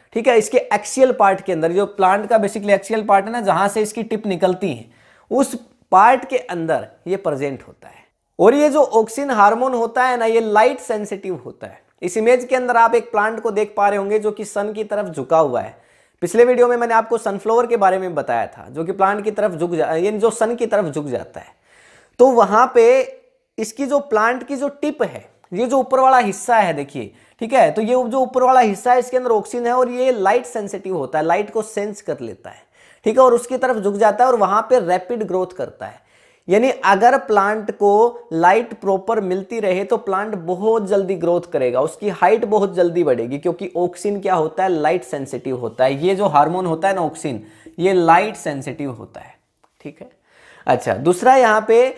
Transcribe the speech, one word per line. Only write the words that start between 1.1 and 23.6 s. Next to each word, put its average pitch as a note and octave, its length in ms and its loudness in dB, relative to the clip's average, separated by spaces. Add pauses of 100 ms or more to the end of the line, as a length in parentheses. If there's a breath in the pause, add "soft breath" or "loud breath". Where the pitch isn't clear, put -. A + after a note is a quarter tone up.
पार्ट G3 300 2
के F#3 120 -4
अंदर, E3 180 0
जो G3 140 0
प्लांट G3+ 440 0
का A3 80 4
basically G3+ 320 -2
एक्सियल G#3 360 -2
पार्ट G3 200 2
है A3+ 60 -10
ना, A#3+ 100 -6
जहाँ F#3+ 260 0
से G#3+ 140 -2
इसकी G#3+ 220 -6
टिप A3 240 -6
निकलती F#3 460 -2
है, A2+ 120 -16 (460 soft breath)
उस B3 260 -2 (340)
पार्ट A#3 340 6
के B3+ 120 -4
अंदर D#3+ 500 -4 (200)
ये F#3 80 -4
प्रेजेंट C#3+ 520 -6
होता - 200 -20
है। - 180 -20 (340)
और G#3+ 140 6
ये D4 160 4
जो C#4+ 120 2
ऑक्सिन A3+ 500 0
हार्मोन A3+ 420 2
होता A#3 300 -2
है B3 140 0
ना, A3+ 80 -2
ये A3+ 140 2
लाइट A3+ 400 2
सेंसिटिव G3 640 -8
होता A#2 220 -16
है। - 180 -20 (160)
इस - 160 -6
इमेज B3 280 2
के C4 100 -2
अंदर B3 220 2
आप A#3 180 6
एक A#3 160 -2
प्लांट A3 280 -2
को A3+ 120 -4
देख G#3 260 -4
पा G3+ 120 4
रहे G#3 80 0
होंगे G3+ 220 -2
जो G#3 120 -4
कि G#3 140 -10
सन G#3 280 -6
की G#3+ 100 -8
तरफ G#3 220 -6
झुका D#3+ 320 -2
हुआ B2+ 240 2
है। A2 160 -12 (440 soft breath)
पिछले A#3 240 4
वीडियो B3 220 4
में A#3+ 100 0
मैंने A#3 160 -2
आपको A3 240 0
सनफ्लावर A3 500 0
के A3+ 100 0
बारे F#3+ 220 2
में F3+ 160 -6
बताया A#2 320 -4
था, E2 220 -18
जो D3 140 -8
कि D#3+ 80 -6
प्लांट G3+ 320 0
की G#3+ 80 -4
तरफ G3+ 200 -2
झुक E3+ 200 -6
जा-, D#3 180 -2
यानी F#3+ 300 -2
जो A3 100 2
सन A3 260 -2
की A#3 100 -6
तरफ G#3+ 200 0
झुक D3 200 -6
जाता - 340 -10
है। - 80 -20 (720 soft breath)
तो B3 80 6
वहाँ A#3 480 4
पे B3 260 6 (560)
इसकी A3 280 -8